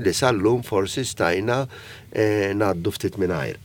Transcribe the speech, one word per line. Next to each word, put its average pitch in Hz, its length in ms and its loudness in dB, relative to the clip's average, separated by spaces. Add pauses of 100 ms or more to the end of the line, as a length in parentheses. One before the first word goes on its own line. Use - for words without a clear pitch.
li 90 100 4
sal-lum 120 480 2
forsi 101 400 0
stajna, 104 560 0 (520)
eh, 104 420 2
ngħaddu 98 400 0
ftit - 280 -6
mingħajr. 78 440 -2